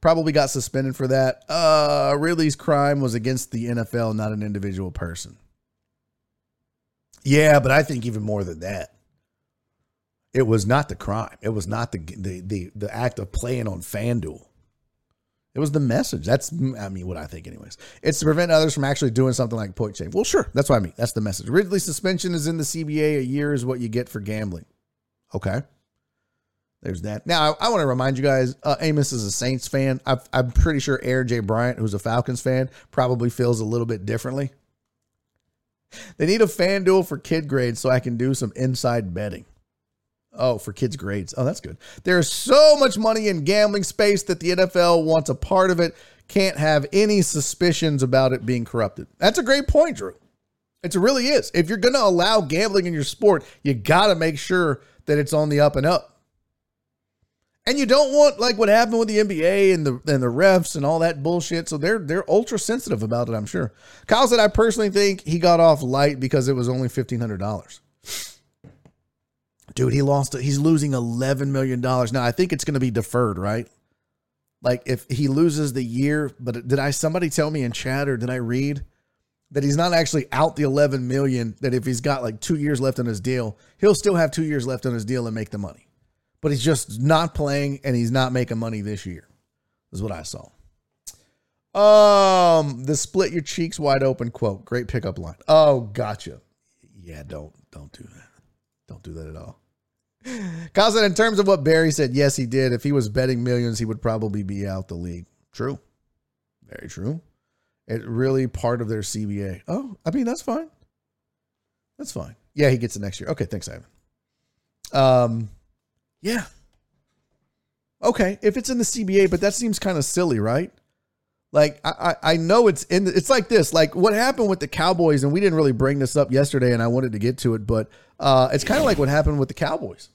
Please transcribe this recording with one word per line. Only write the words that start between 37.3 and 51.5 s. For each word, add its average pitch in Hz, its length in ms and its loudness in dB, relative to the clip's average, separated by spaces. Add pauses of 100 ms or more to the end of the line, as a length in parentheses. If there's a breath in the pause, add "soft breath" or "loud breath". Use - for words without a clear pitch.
grades 123 320 -2
so 131 100 -2
I 131 100 2
can 120 160 -6
do 127 200 0
some 117 200 -6
inside 120 600 -2
betting." 101 300 -10 (920)
Oh, 120 200 0
for 107 120 -12
kids' 123 240 -4
grades. 101 400 -8
Oh, 127 80 -2
that's 151 180 -4
good. - 160 -14 (260 loud breath)
"There's 175 280 2
so 294 460 6
much 262 180 2
money 220 320 0
in 175 160 -2
gambling 202 400 2
space 202 400 2
that 175 160 -4
the 165 120 -2
N 180 80 -2
F 185 160 2
L 170 260 4
wants 160 300 2
a 127 40 0
part 190 360 2
of 170 80 0
it. 170 160 0 (320 soft breath)
Can't 190 300 0
have 151 360 2
any 208 300 4
suspicions 156 800 0
about 131 300 4
it 120 120 -6
being 120 180 -2
corrupted." 110 440 -4 (100)
That's 226 220 2
a 311 40 0
great 277 240 2
point, 302 300 4
Drew. 92 160 -10 (680)
It 180 100 -6
really 247 360 2
is. 294 260 0